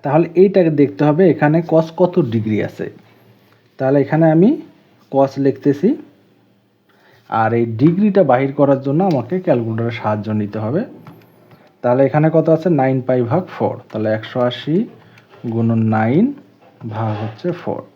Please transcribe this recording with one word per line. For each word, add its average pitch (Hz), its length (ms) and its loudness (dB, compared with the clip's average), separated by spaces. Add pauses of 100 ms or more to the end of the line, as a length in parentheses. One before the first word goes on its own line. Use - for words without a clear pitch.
তাহলে 156 240 2 (140)
এইটাকে 190 300 4 (100)
দেখতে 143 260 0
হবে 151 160 2 (100)
এখানে 151 240 2 (120)
cos 160 180 2 (120)
কত 180 160 2 (180)
ডিগ্রি 107 240 -2 (100)
আছে। - 180 -10 (920)
তাহলে 135 240 2
এখানে 156 220 0 (100)
আমি 185 140 6 (640)
cos 135 200 2 (140)
লিখতেছি, 139 440 0 (1400)
আর 110 200 0 (100)
এই 117 60 0 (160)
ডিগ্রিটা 190 400 2 (100)
বাহির 135 280 2
করার 139 260 4
জন্য 143 140 0 (120)
আমাকে 131 240 -4 (100)
ক্যালকুলেটরের 117 540 -2
সাহায্য 107 280 -4 (140)
নিতে 104 240 -8
হবে। 147 160 -2 (1000)
তাহলে 123 260 2
এখানে 151 280 2
কত 156 200 4
আছে? 160 120 -4 (120)
নাইন 135 180 0 (100)
পাই 127 120 0 (120)
ভাগ 180 120 -2 (120)
ফোর, - 200 -4 (140)
তাহলে 110 280 -4
একশো 113 220 -8 (100)
আশি 147 260 -6 (760)
গুণন 113 280 0 (140)
নাইন 143 300 2 (680)
ভাগ 110 180 -4 (120)
হচ্ছে 110 240 -10 (140)
ফোর। - 200 -8 (140)